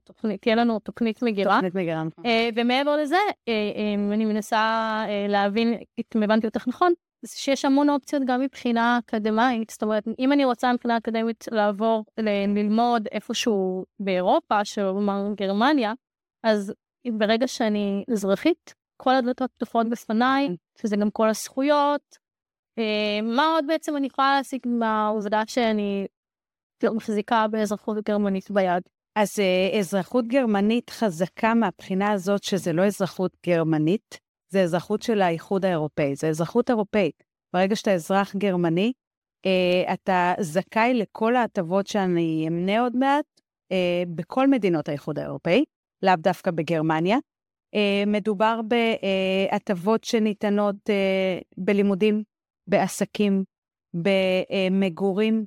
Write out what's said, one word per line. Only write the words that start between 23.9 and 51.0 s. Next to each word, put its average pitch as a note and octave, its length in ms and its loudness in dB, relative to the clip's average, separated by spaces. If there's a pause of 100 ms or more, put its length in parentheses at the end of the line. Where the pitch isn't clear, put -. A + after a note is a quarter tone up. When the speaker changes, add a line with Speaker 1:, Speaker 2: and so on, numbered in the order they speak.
Speaker 1:
אני C#4 100 -2
יכולה C#4 300 2
להשיג C4+ 300 -4
מהעובדה G#3+ 800 0
שאני G#3 600 -2 (800)
מחזיקה A3 640 0
באזרחות G#3+ 560 -4
גרמנית G#3 460 -2
ביד? F#3+ 320 0 (340)
Speaker 2:
אז, G#3+ 220 0
אה, F#3+ 400 2
אזרחות G3 480 -2
גרמנית A3+ 640 2
חזקה F#3+ 640 -2
מהבחינה G3 560 0
הזאת G3+ 320 0
שזה F3+ 300 -2
לא F3 140 2
אזרחות F#3+ 500 -2 (100)
גרמנית, D#3+ 720 0 (320)
זה G3 120 2
אזרחות F3+ 400 -2
של G#3 200 0
האיחוד F3 420 -2
האירופאי, D3+ 520 0
זה D#3 120 -2
אזרחות E3 420 0
אירופאית. G#3 540 0 (280)
ברגע F#3+ 240 2
שאתה G#3 160 0
אזרח F#3+ 440 -2
גרמני, F#3 560 0 (540)
אה, F3+ 480 2
אתה F3+ 460 0
זכאי G#3 540 0
לכל A3+ 420 0
ההטבות G3 500 -2
שאני E3+ 640 0
אמנה F#3 320 0
עוד B3 160 -2
מעט, C#4 280 2 (480)
אה, F3+ 300 0 (120)
בכל B3+ 340 0
מדינות F#3+ 400 2
האיחוד D3 300 -6
האירופאי, D3 460 0 (380)
לאו F#3 140 4
דווקא F3+ 340 -2
בגרמניה. E3 680 0 (560)
אה, G3+ 320 0
מדובר G#3+ 640 0
ב-, A#3+ 60 0
אה, G3 800 0
הטבות G3+ 480 -2
שניתנות, G#3 720 0 (140)
אה, F#3+ 480 0 (200)